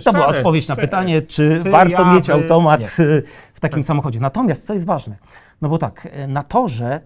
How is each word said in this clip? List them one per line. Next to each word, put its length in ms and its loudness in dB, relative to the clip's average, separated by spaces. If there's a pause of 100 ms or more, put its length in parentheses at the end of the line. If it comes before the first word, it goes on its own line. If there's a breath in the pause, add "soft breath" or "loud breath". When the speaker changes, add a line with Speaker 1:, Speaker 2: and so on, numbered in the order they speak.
Speaker 1:
To 80 4
była 120 2
Speaker 2:
szczery, 140 0
Speaker 1:
odpowiedź 300 0
na 60 -4
Speaker 2:
szczery. 140 -4
Speaker 1:
pytanie, 340 -2
czy 400 0
Speaker 2:
Ty, 80 -2
Speaker 1:
warto 320 6
Speaker 2:
ja, 120 6
Speaker 1:
mieć 120 4
Speaker 2:
wy, 60 0
Speaker 1:
automat, 480 2
Speaker 2:
nie. 240 -2
Speaker 1:
e, 180 2 (320 loud breath)
w 60 -20
takim 180 -4
Speaker 2:
Tak. 80 -4
Speaker 1:
samochodzie. 340 -4
Natomiast, 460 -2
co 80 -6
jest 120 -4
ważne, 300 -6 (460 loud breath)
no 60 -2
bo 100 0
tak, 340 -8
e, 140 -12
na 160 -4
torze 640 -4